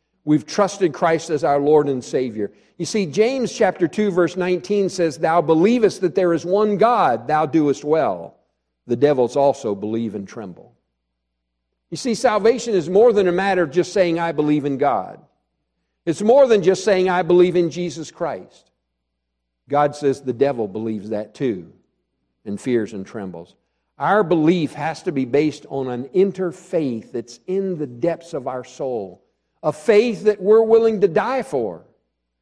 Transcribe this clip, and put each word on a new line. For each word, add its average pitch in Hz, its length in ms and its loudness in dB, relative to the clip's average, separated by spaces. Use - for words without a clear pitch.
We've 151 180 2
trusted 190 480 0
Christ 165 380 -2
as 151 140 -2
our 143 140 2
Lord 147 300 4
and 127 160 -4
Savior. 110 460 -4
You 170 80 -6
see, 208 180 -2
James 214 480 0
chapter 185 340 0
two, 208 240 0
verse 175 280 0
nineteen 185 500 -2
says, 165 300 -4
"Thou 165 240 2
believest 185 580 2
that 175 140 -2
there 180 180 2
is 165 140 -2
one 208 320 2
God, 160 500 2
thou 151 160 2
doest 147 400 0
well. 113 520 -2
The 120 100 -2
devils 127 400 2
also 135 380 0
believe 107 400 -6
and 101 120 -10
tremble." 95 460 -18
You 165 80 -12
see, 233 160 -2
salvation 226 600 2
is 160 140 0
more 214 240 6
than 196 160 2
a 175 40 0
matter 185 300 0
of 151 80 -2
just 165 220 0
saying, 175 260 2
"I 170 140 -4
believe 151 320 0
in 139 140 -4
God." 117 420 -2
It's 170 160 -4
more 262 240 6
than 220 160 4
just 185 200 2
saying, 185 280 2
"I 180 100 0
believe 180 340 4
in 175 140 2
Jesus 156 420 -10
Christ." 135 600 -10
God 143 260 0
says 135 280 -2
the 127 100 -6
devil 120 340 0
believes 107 440 -8
that 107 240 -8
too 98 380 -6
and 101 120 -8
fears 113 360 -2
and 95 100 -10
trembles. 92 520 -14
Our 185 260 2
belief 165 480 0
has 156 300 -8
to 180 100 -6
be 135 140 -2
based 143 420 0
on 135 200 -6
an 123 260 -8
inner 185 360 0
faith 135 640 -6
that's - 340 -10
in 190 300 -4
the 151 100 -6
depths 127 460 -6
of 135 160 -8
our 127 160 -8
soul, 113 560 -8
a 151 80 -2
faith 208 540 2
that 208 160 2
we're 214 220 6
willing 226 400 4
to 196 60 6
die 220 340 -2
for. 101 420 -6